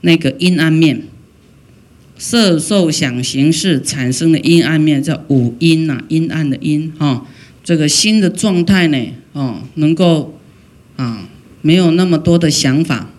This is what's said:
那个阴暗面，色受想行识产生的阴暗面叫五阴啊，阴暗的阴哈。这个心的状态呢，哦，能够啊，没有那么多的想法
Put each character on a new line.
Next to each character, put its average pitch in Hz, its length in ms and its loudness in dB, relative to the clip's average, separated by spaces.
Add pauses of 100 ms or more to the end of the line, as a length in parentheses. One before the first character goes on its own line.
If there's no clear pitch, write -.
那 170 160 4
个 - 220 -4
阴 180 200 0
暗 160 140 2
面， 160 300 2 (1120)
色 202 400 0
受 185 320 0
想 123 340 -4
行 135 300 2
识 160 260 0
产 131 320 -4
生 160 200 0
的 160 80 2
阴 165 260 4
暗 156 160 0
面 147 220 2
叫 156 240 -6
五 123 320 0
阴 160 280 2
啊， 131 200 -6
阴 160 240 -2
暗 160 180 -2
的 131 80 -4
阴 156 400 -2
哈。 135 300 -2 (360)
这 170 140 0
个 151 100 0
心 214 320 2
的 190 80 2
状 175 380 -2
态 180 220 2
呢， 143 100 0 (360)
哦， 127 280 -6 (140)
能 156 180 0
够 165 460 0 (560)
啊， 113 340 -8 (320)
没 160 140 4
有 180 160 4
那 180 160 2
么 165 100 2
多 170 180 2
的 165 140 2
想 143 340 0
法 127 360 -6